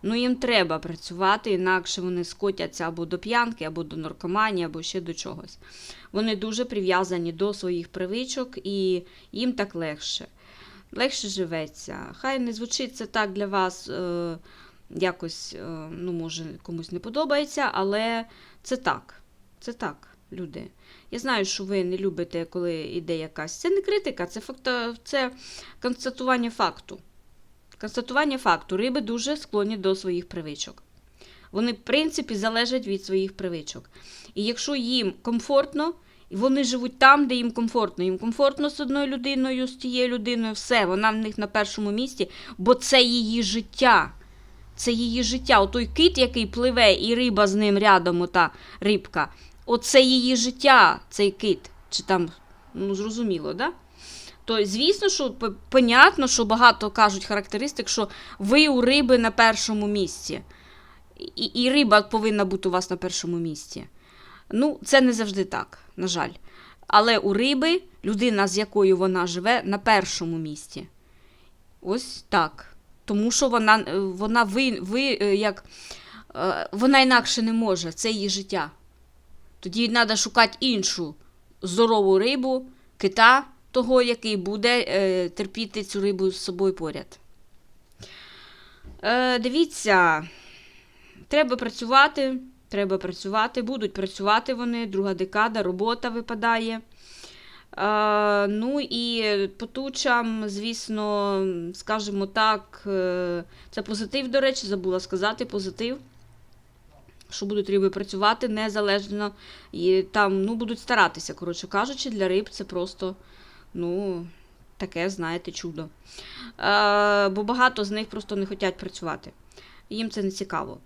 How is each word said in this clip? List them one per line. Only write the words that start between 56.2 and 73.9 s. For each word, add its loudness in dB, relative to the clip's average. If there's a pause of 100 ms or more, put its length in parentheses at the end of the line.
що 0
багато 6
кажуть 4
характеристик, -4
що -2 (300)
ви 6
у 4
риби 6
на 2
першому 4
місці. -4 (960)
І, -4
і 0
риба 6
повинна 0
бути -2
у -2
вас 0
на -2
першому -4
місці. -8 (640)
Ну, 0
це 6
не 4
завжди -2
так, -8 (180)
на -4
жаль. -2 (560)
Але 6
у 0
риби 2 (220)
людина, 2
з -2
якою 4
вона 0
живе, 0
на -2
першому 0
місці. -10 (920)
Ось -6
так. -2 (280)
Тому 0
що 2
вона, 4
е, -2